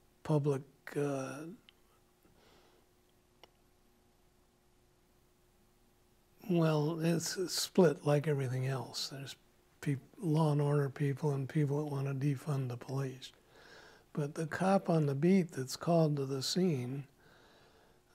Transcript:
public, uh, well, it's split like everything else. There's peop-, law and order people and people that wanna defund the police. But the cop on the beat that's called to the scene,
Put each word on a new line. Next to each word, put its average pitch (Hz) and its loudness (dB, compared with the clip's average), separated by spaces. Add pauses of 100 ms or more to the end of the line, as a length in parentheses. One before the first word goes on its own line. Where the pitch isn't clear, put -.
(220)
public, 143 0 (340)
uh, 139 -4 (4000)
well, 160 2
it's 165 0 (160)
split - 2
like 147 2
everything 131 -2
else. 123 -6
There's 139 -14 (440)
peop-, 139 -2 (200)
law 156 2
and 147 2
order 143 2
people 143 -2
and 135 -4
people 147 0
that 151 -4
wanna 139 -4
defund 135 -2
the 123 -6
police. 131 -8 (800)
But 147 -4
the 165 -4
cop 190 2
on 160 4
the 139 0
beat 175 4
that's 131 -6
called 160 4
to 139 -4
the 135 -4
scene, 139 0 (1120)